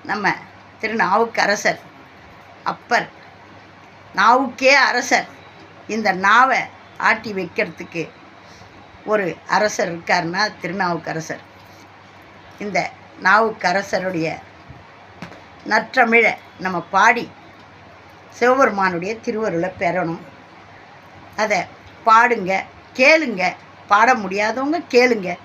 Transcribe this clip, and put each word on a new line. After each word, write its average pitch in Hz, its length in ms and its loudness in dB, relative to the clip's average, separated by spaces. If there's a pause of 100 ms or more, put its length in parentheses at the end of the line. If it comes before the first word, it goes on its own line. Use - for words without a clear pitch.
நம்ம 190 300 -2 (460)
திருநாவுக்கரசர் 208 1000 0 (840)
அப்பர், 180 460 -4 (1040)
நாவுக்கே 254 580 2
அரசர். 247 600 0 (540)
இந்த 208 240 -2
நாவை 208 480 2 (380)
ஆட்டி 220 360 -2
வைக்கிறதுக்கு 175 760 -8 (960)
ஒரு 196 320 -2 (100)
அரசர் 202 500 -2
இருக்காருன்னா 180 520 -2 (120)
திருநாவுக்கரசர். 170 800 -6 (1200)
இந்த 190 300 -4 (340)
நாவுக்கரசருடைய 185 1120 0 (1300)
நற்றமிழை 226 680 2 (260)
நம்ம 180 320 -6
பாடி 214 400 2 (960)
சிவபெருமானுடைய 202 880 0
திருவருளை 208 640 -4
பெறணும். 170 400 -2 (1160)
அதை 208 260 -2 (420)
பாடுங்க, 220 580 4 (320)
கேளுங்க. 254 580 2 (340)
பாட 226 260 4
முடியாதவங்க 220 760 -4
கேளுங்க. 220 560 2